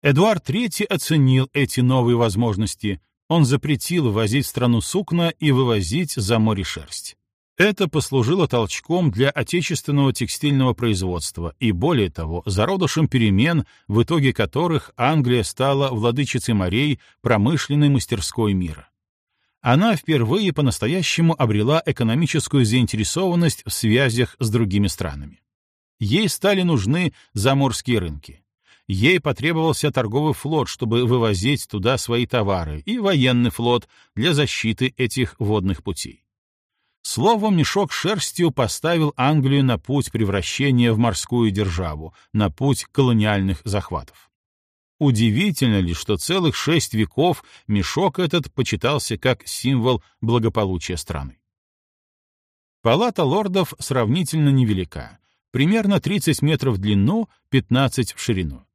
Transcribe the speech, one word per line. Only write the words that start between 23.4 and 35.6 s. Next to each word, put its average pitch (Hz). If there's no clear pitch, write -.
в 104
связях 117
с 120
другими 104
странами. 73
Ей 151
стали 294
нужны 151
заморские 127
рынки. 80
Ей 120
потребовался 156
торговый 131
флот, 151
чтобы 117
вывозить 113
туда 110
свои 120
товары, 90
и 233
военный 127
флот 120
для 143
защиты 131
этих 107
водных 101